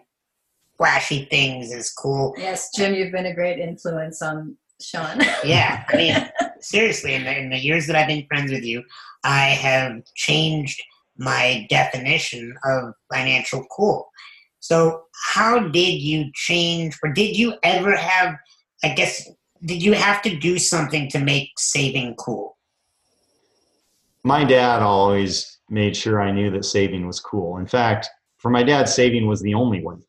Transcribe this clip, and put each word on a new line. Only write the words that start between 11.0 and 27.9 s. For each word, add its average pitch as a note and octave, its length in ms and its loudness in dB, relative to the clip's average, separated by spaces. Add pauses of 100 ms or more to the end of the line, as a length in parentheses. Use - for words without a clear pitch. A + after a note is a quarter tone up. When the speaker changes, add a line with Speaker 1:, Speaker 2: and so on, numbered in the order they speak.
Speaker 1:
my B2+ 540 0
definition B2+ 840 -2 (100)
of C3 280 -2 (200)
financial C3 580 -2
cool. - 380 0 (520)
So E3 440 2 (280)
how A3 360 2
did E3+ 340 0
you D3 320 -2
change, E3+ 680 -2
or D#3 100 -2
did G3+ 240 0
you A3+ 260 2
ever F#3 340 2
have, F3+ 380 0 (480)
I D#3 60 2
guess, D#3 400 -2 (360)
did E3+ 180 -4
you G3+ 100 6
have G3+ 300 2
to F#3+ 140 -2
do F3 220 0
something D3+ 520 0
to C#3+ 100 -2
make C#3 360 0
saving C3+ 600 -2
cool? - 420 -8 (1700)
Speaker 3:
My C#3+ 200 4
dad B2 380 6
always G2 760 2 (100)
made G#2 280 2
sure G#2+ 240 0
I G2+ 120 0
knew G2+ 180 0
that G2 140 -4
saving F#2+ 420 0
was F2+ 140 -8
cool. F2+ 380 -6
In F#2 80 -6
fact, A2+ 420 0 (300)